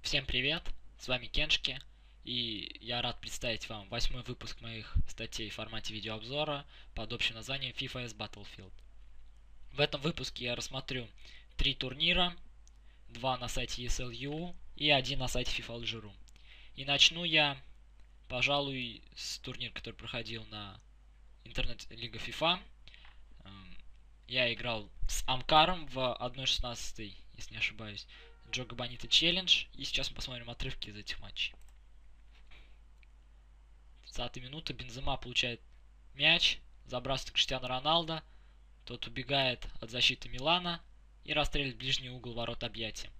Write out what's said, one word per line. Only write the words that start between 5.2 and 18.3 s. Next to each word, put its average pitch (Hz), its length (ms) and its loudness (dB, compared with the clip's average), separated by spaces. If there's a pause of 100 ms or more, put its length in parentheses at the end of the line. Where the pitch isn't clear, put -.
в - 60 -8
формате 110 400 -4
видеообзора 123 720 -2 (280)
под 113 200 -4
общим 113 220 0
названием 127 360 -4
фифа 127 280 -6
S 117 140 -6
Battlefield. 104 560 -10 (1040)
В - 80 -2
этом 147 220 2
выпуске 131 420 -2
я 120 120 0
рассмотрю 127 520 -4 (480)
три 135 180 6
турнира, 170 600 4 (720)
два 127 300 0
на 120 100 -4
сайте 123 340 0
E 123 40 -4
S - 120 2
L 123 120 -2
U 151 440 -4 (220)
и 147 140 4
один 135 300 6
на 127 60 2
сайте - 240 2
fifa 117 300 -2
Alger.ru. 110 320 -6 (640)
И 135 80 -8
начну 156 400 6
я, 151 320 6 (720)
пожалуй, 131 720 0 (140)